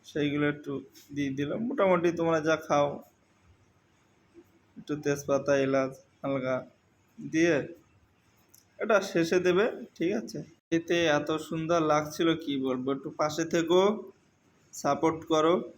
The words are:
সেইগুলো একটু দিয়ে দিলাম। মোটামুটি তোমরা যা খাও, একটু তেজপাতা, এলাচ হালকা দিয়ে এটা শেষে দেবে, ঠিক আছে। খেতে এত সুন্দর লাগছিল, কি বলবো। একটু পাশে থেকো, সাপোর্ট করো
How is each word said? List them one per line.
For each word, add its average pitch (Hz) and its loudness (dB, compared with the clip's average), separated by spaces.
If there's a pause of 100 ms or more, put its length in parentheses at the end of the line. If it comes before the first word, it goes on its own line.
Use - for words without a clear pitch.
সেইগুলো 147 -2
একটু 143 -10 (440)
দিয়ে 143 -2
দিলাম। 143 -4 (100)
মোটামুটি 175 4 (120)
তোমরা 165 2 (100)
যা 160 4 (100)
খাও, 147 2 (1900)
একটু - -8 (120)
তেজপাতা, 143 0 (120)
এলাচ 135 0 (300)
হালকা 131 -2 (640)
দিয়ে 156 2 (1200)
এটা 214 0 (160)
শেষে 170 2
দেবে, 180 4 (320)
ঠিক 165 -2 (100)
আছে। - -12 (280)
খেতে 165 0 (220)
এত 147 -2 (200)
সুন্দর 165 0 (120)
লাগছিল, 151 0 (160)
কি 143 -4 (140)
বলবো। 127 -2
একটু 139 -10 (120)
পাশে 151 0 (100)
থেকো, 170 4 (920)
সাপোর্ট 156 0 (120)
করো 160 4 (240)